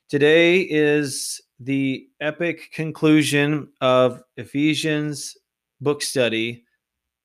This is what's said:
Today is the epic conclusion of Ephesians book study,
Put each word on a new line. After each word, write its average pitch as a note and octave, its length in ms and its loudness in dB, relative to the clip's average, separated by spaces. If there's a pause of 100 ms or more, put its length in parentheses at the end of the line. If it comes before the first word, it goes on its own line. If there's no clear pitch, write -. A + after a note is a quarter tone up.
Today E3 520 4
is D3 760 -2 (220)
the C3+ 440 -4 (140)
epic D3+ 540 -6
conclusion D3+ 960 2 (100)
of B2+ 420 2 (140)
Ephesians D3+ 1000 -4 (420)
book C#3+ 220 -4
study, A#2 640 -4 (600)